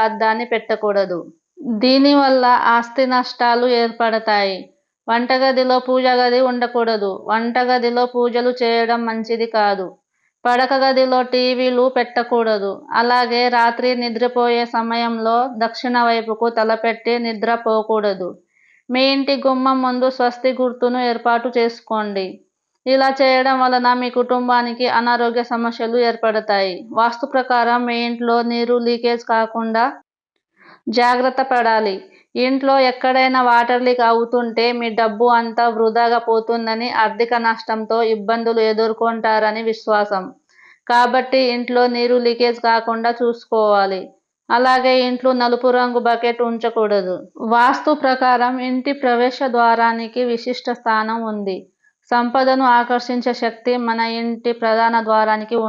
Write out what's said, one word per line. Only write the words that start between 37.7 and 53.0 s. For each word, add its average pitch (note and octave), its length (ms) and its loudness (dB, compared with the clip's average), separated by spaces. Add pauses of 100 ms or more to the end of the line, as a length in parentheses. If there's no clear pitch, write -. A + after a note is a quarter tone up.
ఇబ్బందులు A3+ 580 0
ఎదుర్కొంటారని A3 1000 0
విశ్వాసం. G#3 640 -2 (640)
కాబట్టి B3+ 500 2 (120)
ఇంట్లో B3 340 0
నీరు A#3+ 380 0
లీకేజ్ A#3 400 0
కాకుండా A3+ 460 0
చూసుకోవాలి. G#3+ 920 0 (480)
అలాగే B3+ 460 2 (140)
ఇంట్లో B3+ 240 0
నలుపు A#3+ 440 0
రంగు B3 320 0
బకెట్ A#3 340 0
ఉంచకూడదు. A3 720 -2 (400)
వాస్తు B3+ 400 2
ప్రకారం B3+ 640 0
ఇంటి B3+ 360 -4 (100)
ప్రవేశ B3 420 0
ద్వారానికి A#3 800 0
విశిష్ట A#3+ 420 -4 (140)
స్థానం A3 400 -2 (100)
ఉంది. G3+ 260 -6 (540)
సంపదను C4 560 2 (140)
ఆకర్షించే B3 540 -2 (100)